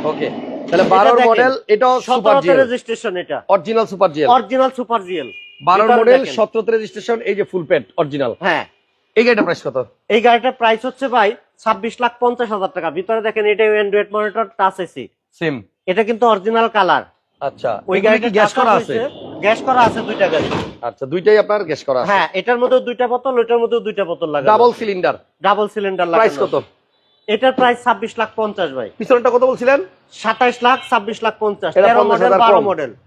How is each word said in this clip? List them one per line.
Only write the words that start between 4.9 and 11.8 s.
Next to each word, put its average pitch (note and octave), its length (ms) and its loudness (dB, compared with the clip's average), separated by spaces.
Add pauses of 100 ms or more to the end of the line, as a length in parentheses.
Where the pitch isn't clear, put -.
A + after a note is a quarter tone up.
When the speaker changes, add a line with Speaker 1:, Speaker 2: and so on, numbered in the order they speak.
Speaker 2:
জিএল। E3+ 280 -8 (340)
Speaker 1:
বারোর F#3+ 220 4
Speaker 2:
ভিতরে A#3+ 140 4
Speaker 1:
মডেল, B3 200 6
Speaker 2:
দেখেন। E3 140 -6
Speaker 1:
সতেরোতে A3 380 -2
রেজিস্ট্রেশন, A3 480 -4
এই G#3 140 -4
যে G3 100 -4
ফুল F#3 200 -6
প্যাড D3 180 0 (140)
অরিজিনাল। C#3 440 -2
Speaker 2:
হ্যাঁ। D#3 260 0 (480)
Speaker 1:
এই A#3 100 2
গাড়িটার A#3 200 2
প্রাইস E3 220 -4
কত? B2+ 200 -4 (220)
Speaker 2:
এই G#3+ 120 2
গাড়িটার A#3+ 320 2
প্রাইস A3+ 340 -2
হচ্ছে C4 220 -8
ভাই A3 280 0 (220)
ছাব্বিশ A3 420 -6